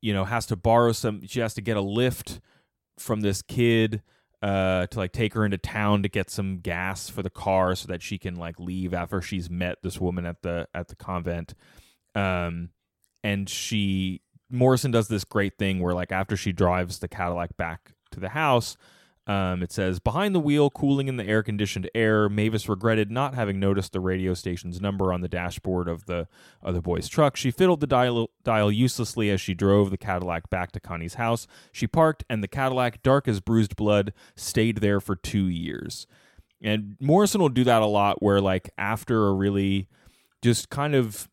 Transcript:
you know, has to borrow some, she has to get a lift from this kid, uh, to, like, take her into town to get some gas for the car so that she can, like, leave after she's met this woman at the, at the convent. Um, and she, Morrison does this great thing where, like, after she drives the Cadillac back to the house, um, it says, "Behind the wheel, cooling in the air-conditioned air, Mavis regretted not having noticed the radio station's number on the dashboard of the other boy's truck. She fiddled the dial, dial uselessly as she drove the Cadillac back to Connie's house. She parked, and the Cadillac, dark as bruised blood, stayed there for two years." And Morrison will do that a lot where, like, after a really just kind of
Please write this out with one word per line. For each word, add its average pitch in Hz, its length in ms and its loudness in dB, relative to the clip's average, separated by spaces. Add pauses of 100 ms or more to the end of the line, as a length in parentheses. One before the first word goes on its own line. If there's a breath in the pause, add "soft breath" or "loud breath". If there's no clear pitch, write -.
you 107 140 -2
know, 95 100 0
has 113 220 -4
to 110 100 -2
borrow 117 360 4
some, 107 340 -4
she 123 140 -4
has 113 140 -2
to - 60 -10
get 110 160 -2
a 101 60 0
lift 117 580 -2 (580)
from 110 220 -4
this 101 220 0
kid, 113 600 2 (400)
uh, 95 440 0
to, - 120 -8
like, 92 140 -4
take 110 220 -2
her 110 100 2
into 98 140 -2
town 104 440 0
to 101 60 0
get 95 220 -4
some 95 300 -6
gas 90 500 -6
for - 120 -8
the 92 80 -4
car 92 460 2
so - 100 -10
that 87 160 -8
she - 160 -8
can, 90 160 -8
like, 85 240 -12
leave 90 360 -4
after 90 260 -4
she's 87 300 -6
met 87 320 -4
this 90 180 -6
woman 90 260 -2
at 85 160 -8
the, 85 320 -4
at 85 140 -8
the - 80 -18
convent. 87 580 -6 (600 soft breath)
Um, 87 560 -2 (520)
and 101 260 -2
she, 95 760 -2 (280)
Morrison 127 400 4
does 113 180 4
this 104 160 -2
great 101 340 -2
thing 95 220 0
where, 90 140 0
like, 90 160 -4
after 95 260 -2
she 98 160 -4
drives 90 460 0
the 87 100 -8
Cadillac 87 480 -6
back 82 360 -10 (200)
to - 60 -14
the 92 120 -6
house, 135 460 2 (520 soft breath)
um, 92 340 0
it 87 80 -6
says, 92 300 -2
"Behind 185 340 0
the 175 60 4
wheel, 147 300 4
cooling 139 360 0
in 131 100 -4
the 113 80 -4
air-conditioned 104 680 0
air, 110 340 4
Mavis 107 400 0
regretted 107 440 2
not 131 240 -2
having 101 240 -2
noticed 98 320 0
the 95 80 -2
radio 92 340 0
station's 87 460 -8
number 98 320 0
on 90 80 -2
the 90 80 -6
dashboard 90 580 -4
of 85 200 -6
the 87 200 -4 (380 soft breath)
other 87 160 -2
boy's 85 260 -2
truck. 147 300 2
She 127 160 -2
fiddled 180 260 4
the 143 80 -2
dial, 123 440 2 (120)
dial 107 300 4
uselessly 113 580 0
as 95 100 2
she 95 140 -2
drove 98 380 6
the 95 60 -4
Cadillac 90 520 -4
back 90 220 -4
to - 80 -10
Connie's 85 340 -8
house. 117 320 -2 (240 loud breath)
She - 160 -4
parked, 160 420 2
and 110 140 -2
the 98 60 -6
Cadillac, 127 560 -2
dark 139 240 4
as 107 100 2
bruised 113 380 2
blood, 104 360 2 (220 soft breath)
stayed 113 440 0
there 101 220 2
for 98 140 -4
two 98 320 0
years." - 640 -6 (520 soft breath)
And 107 380 -2
Morrison 190 420 4
will 165 100 4
do 127 120 2
that 120 200 6
a 107 40 4
lot 101 340 2
where, 101 200 6
like, 95 360 0
after 107 520 0
a 98 60 4
really 98 520 2 (560 soft breath)
just 117 280 2
kind 143 260 0
of 113 360 -2